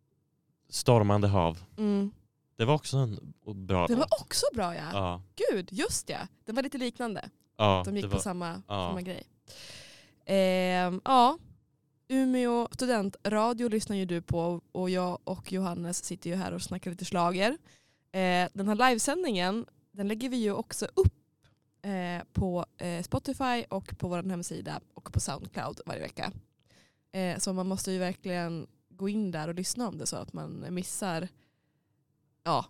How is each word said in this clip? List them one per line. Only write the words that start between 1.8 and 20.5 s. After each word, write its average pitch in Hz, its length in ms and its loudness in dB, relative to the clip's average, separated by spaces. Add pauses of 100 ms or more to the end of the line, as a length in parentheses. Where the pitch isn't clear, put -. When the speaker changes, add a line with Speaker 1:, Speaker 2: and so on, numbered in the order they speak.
Speaker 1:
Det 113 80 2
var 139 100 4
också 143 220 -2
en 117 380 -2 (320)
bra 90 200 4
Speaker 2:
Den 233 120 4
var 302 120 4
Speaker 1:
låt. 622 120 2
Speaker 2:
också - 320 0
bra, 180 220 -2
ja. 151 160 -8
Speaker 1:
Ja. 90 300 -2 (280)
Speaker 2:
Gud, 185 220 0
just 285 340 -2
det. - 220 -8 (160)
Den 220 100 -8
var 262 80 0
lite 277 160 -4
liknande. 240 500 -6 (280)
Speaker 1:
Ja, 98 280 4
Speaker 2:
De 98 120 -4
gick 98 80 -2
Speaker 1:
det 101 40 -4
Speaker 2:
på 98 80 -4
Speaker 1:
var 95 60 0
Speaker 2:
samma, 175 460 -6
Speaker 1:
ja. 101 200 -4
Speaker 2:
samma 180 140 -4
grej. 180 200 -10 (1040)
Ehm, 185 760 2
ja. 262 340 6 (720)
Umeå 254 640 2
studentradio 220 960 2
lyssnar 214 280 0
ju 190 80 0
du 170 180 -2
på 170 380 0 (120)
och 185 180 0
jag 180 340 0
och - 280 -6
Johannes 175 520 -2
sitter 175 260 -6
ju 175 60 -2
här 190 160 -4
och 175 100 -6
snackar 185 280 -6
lite 175 140 -8
schlager. 180 460 2 (640)
Eh, 180 400 2
den 196 160 -2
här 214 60 4 (140)
livesändningen, 226 800 0 (260)
den 202 160 -2
lägger 226 200 -2
vi 254 80 -2
ju 214 160 2